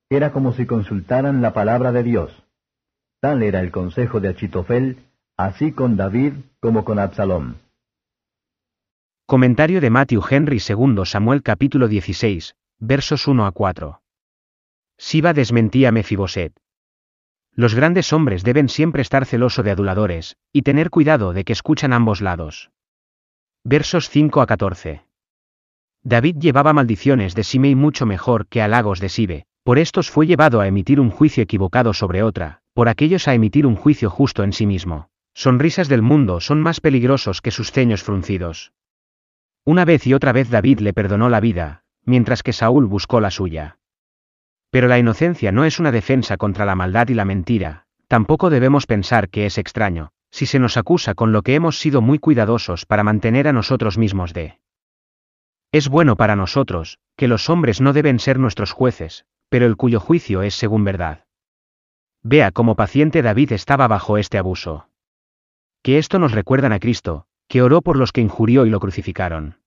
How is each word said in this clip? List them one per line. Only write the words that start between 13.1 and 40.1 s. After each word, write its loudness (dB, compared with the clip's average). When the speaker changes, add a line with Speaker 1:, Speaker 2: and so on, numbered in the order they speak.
Speaker 2:
uno 2
a -2
cuatro. -6
Siba 0
desmentía 2
a 2
Mefiboset. -4
Los 2
grandes 0
hombres 0
deben 2
siempre -2
estar -2
celoso -2
de 0
aduladores, -4
y 2
tener 0
cuidado 2
de -4
que -6
escuchan -2
ambos 2
lados. -8
Versos 0
cinco 2
a 4
catorce. -4
David 0
llevaba 4
maldiciones 2
de -2
Simei 2
mucho 0
mejor -2
que -2
halagos 0
de -6
Sibe, -4
por 4
estos 0
fue 2
llevado 4
a 0
emitir 2
un 4
juicio 2
equivocado 0
sobre -2
otra, -6
por 2
aquellos 0
a 2
emitir 2
un 2
juicio 2
justo -2
en -2
sí -2
mismo. -4
Sonrisas 0
del 4
mundo 2
son 0
más -2
peligrosos 0
que -6
sus -8
ceños 0
fruncidos. -6
Una 4
vez 2
y 4